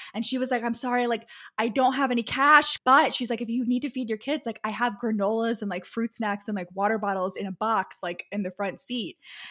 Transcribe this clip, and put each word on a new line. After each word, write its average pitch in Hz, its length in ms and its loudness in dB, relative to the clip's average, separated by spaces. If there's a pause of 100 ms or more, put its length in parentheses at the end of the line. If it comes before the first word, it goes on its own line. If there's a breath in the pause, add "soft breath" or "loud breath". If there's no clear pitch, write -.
(140 loud breath)
And 226 120 -4
she 254 120 -2
was 254 120 0
like, 240 140 0
"I'm 233 100 0
sorry. 247 340 0
Like, 226 200 -2 (300 loud breath)
I 226 100 2
don't 254 260 4
have 269 180 2
any 240 120 2
cash." 294 640 6
But 269 280 6
she's 233 160 -4
like, 233 120 -2
"If 226 80 -6
you 233 160 0
need 247 160 2
to 277 80 -4
feed 254 180 -4
your 220 100 -2
kids, 294 280 -4
like, 220 180 -6
I 220 60 -2
have 214 320 -2
granolas 220 600 0
and, 202 80 -4
like, 185 160 -4
fruit 233 280 -4
snacks 202 340 -4
and, 208 80 -2
like, 180 180 -6
water 202 240 2
bottles 196 380 -2
in 202 100 -4
a 190 60 -6
box, 214 500 -2
like, 175 300 -6
in 202 120 -2
the 185 80 -4
front 190 280 -6
seat." 233 380 -6 (320 loud breath)